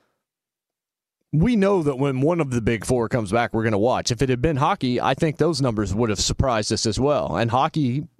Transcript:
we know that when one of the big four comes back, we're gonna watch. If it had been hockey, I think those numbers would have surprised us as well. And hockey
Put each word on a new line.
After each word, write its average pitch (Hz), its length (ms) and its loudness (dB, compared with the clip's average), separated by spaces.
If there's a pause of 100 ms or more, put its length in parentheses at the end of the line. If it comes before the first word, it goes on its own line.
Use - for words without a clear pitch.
(1300)
we 214 240 2
know 190 260 2
that 143 140 0
when 131 240 0
one 165 180 2
of 139 120 -2
the 120 100 0
big 107 240 -2
four 117 240 0
comes 110 200 -2
back, 117 240 0
we're 110 120 0
gonna 107 120 2
watch. 104 320 0
If 120 120 -4
it 135 80 0
had 123 120 0
been 156 140 0
hockey, 131 460 0
I 139 140 0
think 151 200 0
those 151 260 0
numbers 110 320 0
would 113 160 0
have 101 100 -2
surprised 117 520 0
us 110 140 -2
as 107 120 0
well. 123 380 0
And 113 160 0
hockey 143 560 0 (120)